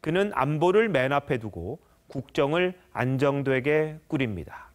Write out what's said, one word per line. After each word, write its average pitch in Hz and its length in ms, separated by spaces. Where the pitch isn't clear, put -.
그는 196 320
안보를 170 560
맨 135 240
앞에 143 240
두고 104 420
국정을 160 720
안정되게 139 1160
꾸립니다. 113 680